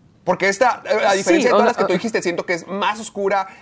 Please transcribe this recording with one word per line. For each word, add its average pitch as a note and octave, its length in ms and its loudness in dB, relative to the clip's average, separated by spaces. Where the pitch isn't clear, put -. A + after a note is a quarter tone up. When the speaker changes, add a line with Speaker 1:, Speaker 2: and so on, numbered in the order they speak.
Speaker 1:
Porque F#3 260 0
esta, G3 360 0
eh, G#3+ 200 0
a G3+ 60 4
Speaker 2:
Sí, G3 60 2
Speaker 1:
diferencia G#3 340 2
de - 20 2
Speaker 2:
o G3+ 40 4
Speaker 1:
todas G#3+ 80 6
Speaker 2:
sea, - 20 -
Speaker 1:
las A#3+ 100 2
que A3 60 0
tú F#3 80 0
Speaker 2:
o F#3 60 0
Speaker 1:
dijiste, A3 260 -4
siento F3 240 -4
que F#3 60 -2
es E3+ 140 -6
más G3+ 320 -4
oscura G3 480 -4